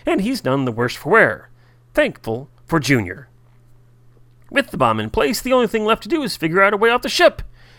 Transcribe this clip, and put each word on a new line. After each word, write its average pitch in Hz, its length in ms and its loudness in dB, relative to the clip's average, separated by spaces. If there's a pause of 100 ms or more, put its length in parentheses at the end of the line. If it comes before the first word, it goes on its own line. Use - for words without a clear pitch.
and 320 160 0
he's 233 240 -4
none 131 220 0
the 120 60 -4
worse 120 220 -2
for - 160 -8
wear. 185 380 2 (460)
Thankful 135 560 -4 (160)
for 165 120 0
Junior. 123 500 -2 (1200)
With 277 180 0
the 208 60 -8
bomb 113 240 2
in 110 80 -4
place, 254 320 -2
the 247 140 -2
only 247 120 4
thing 214 200 -2
left 214 160 0
to 208 80 -10
do 311 120 -2
is 214 140 -8
figure 165 260 0
out 208 120 2
a - 20 0
way 226 140 2
off 240 100 2
the 269 80 -6
ship. - 320 2 (380)